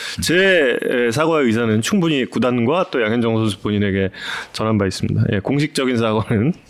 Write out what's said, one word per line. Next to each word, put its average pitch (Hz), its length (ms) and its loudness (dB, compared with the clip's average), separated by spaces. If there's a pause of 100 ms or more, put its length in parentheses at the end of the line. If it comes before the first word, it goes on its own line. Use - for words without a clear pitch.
(220)
제, 175 560 2 (140)
예, 120 200 0
사과의 151 340 2
의사는 110 360 2
충분히 160 440 0
구단과 123 640 0
또 131 100 0
양현종 113 360 0
선수 110 240 -2
본인에게 101 480 0 (420)
전한 110 260 -2
바 98 100 2
있습니다. 101 440 -2
예, 101 80 0
공식적인 135 560 -2
사과는, 113 580 0 (160)